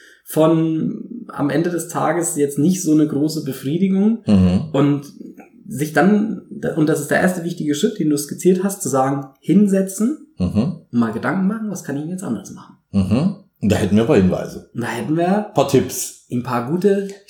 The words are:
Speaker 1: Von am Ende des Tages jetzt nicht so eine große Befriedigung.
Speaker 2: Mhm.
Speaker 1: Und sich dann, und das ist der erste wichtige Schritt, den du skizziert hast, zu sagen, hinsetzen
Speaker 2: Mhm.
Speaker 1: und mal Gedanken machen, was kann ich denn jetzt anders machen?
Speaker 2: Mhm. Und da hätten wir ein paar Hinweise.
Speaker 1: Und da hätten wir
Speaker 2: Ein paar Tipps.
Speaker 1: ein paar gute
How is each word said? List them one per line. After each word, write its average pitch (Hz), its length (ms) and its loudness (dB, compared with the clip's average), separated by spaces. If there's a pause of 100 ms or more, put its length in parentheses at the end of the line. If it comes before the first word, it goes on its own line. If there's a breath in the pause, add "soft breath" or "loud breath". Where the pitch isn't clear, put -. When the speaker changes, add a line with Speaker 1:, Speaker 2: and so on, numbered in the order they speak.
(240 loud breath)
Speaker 1:
Von 160 1040 0
am 143 220 -4
Ende 170 200 0
des 170 180 -6
Tages 156 480 -2
jetzt 143 220 0
nicht 180 240 2
so 156 100 2
eine 151 160 4
große 151 360 -2
Befriedigung. 190 800 0
Speaker 2:
Mhm. 95 460 4
Speaker 1:
Und 143 400 2 (540)
sich 143 260 -6
dann, 208 500 2 (340)
und 151 120 2
das 151 120 0
ist - 100 -8
der - 100 2
erste 180 240 0
wichtige 151 300 -4
Schritt, 214 240 0
den 156 100 0
du 147 80 2
skizziert 185 480 0
hast, 196 180 -4
zu 135 60 -4
sagen, 135 380 0 (140)
hinsetzen 196 880 0 (100)
Speaker 2:
Mhm. 107 520 -2
Speaker 1:
und 120 80 -2
mal 113 140 0
Gedanken 147 340 -2
machen, 220 240 -2
was - 140 -10
kann 135 120 -6
ich 147 60 -6
denn 156 100 -8
jetzt 185 120 -8
anders - 280 -8
machen? - 240 -20 (160)
Speaker 2:
Mhm. 113 440 2 (240)
Und - 120 0
da - 40 6
hätten 98 200 0
wir 113 80 4
ein - 20 2
paar 151 100 4
Hinweise. 87 580 0
Speaker 1:
Und 120 80 -6
da 117 40 -6
hätten 117 300 -4
wir 190 320 0
Speaker 2:
Ein - 60 -20
paar 139 140 2
Tipps. - 640 -2
Speaker 1:
ein 120 100 -2
paar 123 280 -4
gute 196 380 0 (200)